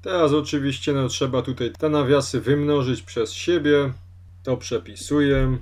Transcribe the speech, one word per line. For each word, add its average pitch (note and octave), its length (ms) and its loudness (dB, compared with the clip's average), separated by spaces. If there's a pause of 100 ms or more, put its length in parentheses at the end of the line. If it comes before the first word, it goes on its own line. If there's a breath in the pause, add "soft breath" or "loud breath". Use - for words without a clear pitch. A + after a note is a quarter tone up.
Teraz F3 320 2
oczywiście, C#3+ 600 -2
no, C3+ 140 0
trzeba B2+ 340 -2
tutaj B2+ 300 -4
te D#3 180 -2
nawiasy C#3 520 2
wymnożyć C#3 600 0
przez - 300 -4
siebie. D3 600 2 (500)
To B2+ 140 -2
przepisuję. C3 1040 0